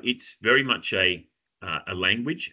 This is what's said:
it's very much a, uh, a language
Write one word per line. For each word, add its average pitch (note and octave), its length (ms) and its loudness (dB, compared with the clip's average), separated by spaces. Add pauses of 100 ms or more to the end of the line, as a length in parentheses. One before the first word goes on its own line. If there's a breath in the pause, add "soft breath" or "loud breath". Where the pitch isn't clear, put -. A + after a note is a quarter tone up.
it's - 360 -4
very B2+ 220 4
much A#2 300 -2
a, F#2 340 2 (340)
uh, E2 260 -6
a F#2 60 -6
language A2 600 -2